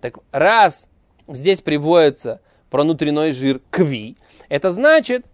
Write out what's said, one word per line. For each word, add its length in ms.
Так 180
раз 560
здесь 320
приводится 800
про 120
внутренний 500
жир 280
кви, 460
это 220
значит 640